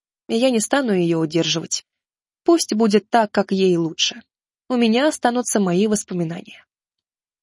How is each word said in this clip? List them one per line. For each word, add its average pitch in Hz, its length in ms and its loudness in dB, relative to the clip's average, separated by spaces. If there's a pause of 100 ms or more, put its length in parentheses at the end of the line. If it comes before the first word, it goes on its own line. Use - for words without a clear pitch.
(280)
и 226 80 -2
я 254 140 2
не 233 100 0
стану 262 320 0
её 170 280 0
удерживать. 160 640 -4 (580)
Пусть 339 300 2
будет 214 360 0
так, 226 220 0
как 196 200 -2
ей 190 260 2
лучше. 165 440 -4 (480)
У 254 60 -2
меня 240 320 2
останутся 240 520 -2
мои 190 280 0
воспоминания. 175 760 -6 (760)